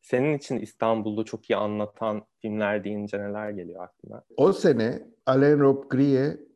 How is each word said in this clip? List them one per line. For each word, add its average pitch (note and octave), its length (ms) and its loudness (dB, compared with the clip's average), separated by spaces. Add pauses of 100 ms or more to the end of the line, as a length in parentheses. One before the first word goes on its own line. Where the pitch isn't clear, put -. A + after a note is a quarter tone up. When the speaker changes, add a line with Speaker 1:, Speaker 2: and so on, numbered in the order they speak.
Speaker 1:
Senin C#3 360 0
için C3+ 220 -6
İstanbul'u A2 680 -2
çok - 240 -12
iyi A2 60 2
anlatan G#2+ 680 -4 (180)
filmler G#2+ 420 -2
deyince G#2 360 -6
neler G#2 300 -8
geliyor F2 340 -12
aklına? - 400 -20 (140)
Speaker 2:
O F3 160 4
sene B2 480 2 (240)
Alain C#3+ 340 6
Robbe-Grillet C#3 800 2 (160)